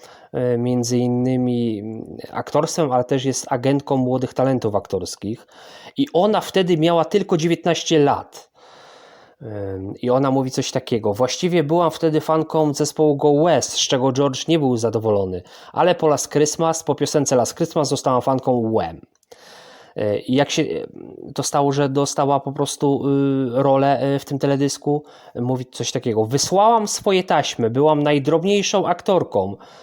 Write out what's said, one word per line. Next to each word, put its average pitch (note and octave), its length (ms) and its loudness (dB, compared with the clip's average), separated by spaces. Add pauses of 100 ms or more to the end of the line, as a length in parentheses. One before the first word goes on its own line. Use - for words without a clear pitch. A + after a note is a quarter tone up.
(340)
e, B2 240 0
między B2 400 0
innymi, B2 840 0
mm, A2 240 -10 (280)
aktorstwem, D#3 600 -2
ale B2+ 120 2
też C3 220 -2
jest B2+ 260 -4
agentką C3+ 460 0
młodych B2+ 360 -2
talentów B2+ 420 0
aktorskich. G2 720 -6 (500)
I C#3 160 0
ona F#3+ 280 2
wtedy F#3 360 0
miała E3 280 2
tylko F#3+ 320 0
dziewiętnaście E3 640 0
lat. - 500 0 (920)
Em, G2+ 600 -8
i B2 80 -2
ona C3 220 4
mówi C3 200 0
coś - 200 -4
takiego: A2 420 -2
„Właściwie D#3 500 0
byłam D#3+ 280 2
wtedy D#3 300 0
fanką D#3 520 0
zespołu D3+ 420 2
Go D3 280 4
West, D#3+ 280 2
z - 160 -2
czego C3 240 2
George C3+ 360 0
nie E3 120 2
był B2+ 180 2
zadowolony, G#2 640 0 (320)
ale E3+ 220 2
po E3 120 0
Last C#3+ 240 0
Christmas, D#3+ 520 0
po C#3 120 -2
piosence C#3+ 400 0
Last A#2+ 200 0
Christmas D#3 320 -2
zostałam C3 340 0
fanką B2 500 0
Wham”. E2 300 -4 (920)
E, G#2 240 -2
i - 160 -4
jak C#3 140 2
się, D#3+ 140 0
e, - 240 -6 (480)
to C#3 80 -4
stało, C#3+ 280 0
że C#3 180 0
dostała C#3 500 0
po C#3 120 -6
prostu, C#3 560 -2
y, C3+ 560 0
rolę, C3+ 360 2
e, C#3 200 0
w - 60 -10
tym C#3 140 -6
teledysku, C#3+ 640 -2 (320)
mówi B2+ 360 -4
coś - 200 -6
takiego: A2 340 0
„Wysłałam G3+ 640 2
swoje F#3+ 360 0
taśmy, D#3 460 0
byłam D3 340 4
najdrobniejszą D#3+ 840 2
aktorką, C#3 720 0 (240)